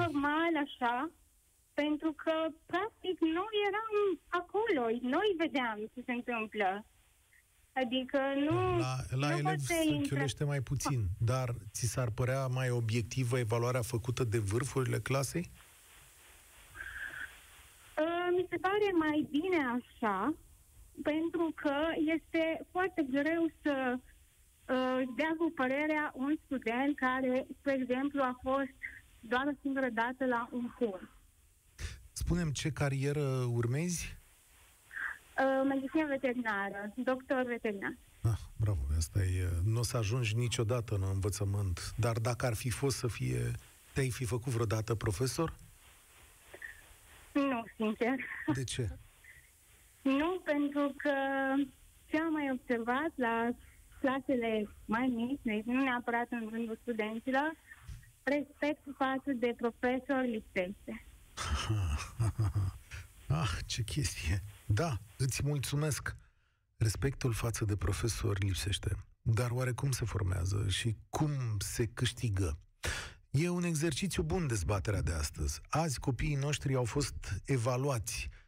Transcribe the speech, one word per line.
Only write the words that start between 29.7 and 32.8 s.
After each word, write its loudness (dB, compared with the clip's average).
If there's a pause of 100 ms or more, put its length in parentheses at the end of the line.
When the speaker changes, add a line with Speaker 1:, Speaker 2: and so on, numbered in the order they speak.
Speaker 1:
dată -2
la 0
un -4 (100)
curs. -2 (1040)
Speaker 2:
Spune-mi, 0
ce -2
carieră 0 (240)